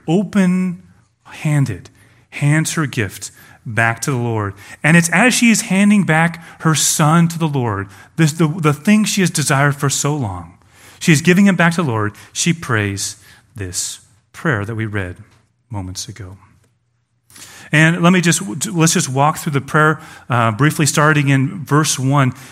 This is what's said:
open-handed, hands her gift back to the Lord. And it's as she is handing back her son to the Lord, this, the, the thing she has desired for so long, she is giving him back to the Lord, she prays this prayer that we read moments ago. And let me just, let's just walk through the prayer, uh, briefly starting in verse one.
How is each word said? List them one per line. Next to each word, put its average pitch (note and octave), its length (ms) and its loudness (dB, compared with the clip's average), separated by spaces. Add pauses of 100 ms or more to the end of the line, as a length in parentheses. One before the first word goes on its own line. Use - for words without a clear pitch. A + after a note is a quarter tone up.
open-handed, F3 1800 -2 (400)
hands D3+ 440 0
her D#3+ 120 -2
gift A2 460 -6 (340)
back A2+ 360 0
to D3+ 100 -4
the B2+ 60 -2
Lord. A2 360 -4 (300)
And D#3 120 4
it's E3+ 140 4
as A3 240 2
she A#3+ 160 2
is G#3 120 2
handing G3+ 420 2
back D#3+ 400 0 (180)
her D#3 140 2
son E3 540 2
to E3 100 -8
the E3 80 -2
Lord, A2+ 420 -4 (260)
this, D#3 180 2
the, D#3+ 140 0
the D3+ 260 0
thing G#3 320 0
she G3+ 160 -2
has F3 80 2
desired C#3+ 460 0
for C#3 140 -4
so D3 260 -2
long, F2+ 420 -8 (420)
she - 120 2
is C#3+ 100 4
giving F3+ 240 4
him G3 100 4
back E3+ 180 2
to F3 100 -2
the C#3 60 -2
Lord, G#2+ 260 -2 (160)
she - 220 -2
prays G#2 680 -4 (340)
this - 500 -10 (280)
prayer A2 320 -4
that A2+ 100 -8
we A2 100 -4
read F#2+ 320 -6 (520)
moments F#2 380 -12
ago. G2 300 -18 (1300)
And D#3+ 320 2
let E3+ 120 6
me F#3 80 4
just, D#3+ 200 0 (260)
let's E3 260 2
just C#3 160 -2
walk C#3 300 0
through E3 120 -6
the C#3 80 -2
prayer, D3+ 400 0 (300)
uh, A#2 240 2
briefly D3 320 0
starting D3 420 2
in C#3 380 0
verse C#3+ 340 0
one. C3+ 320 2 (200)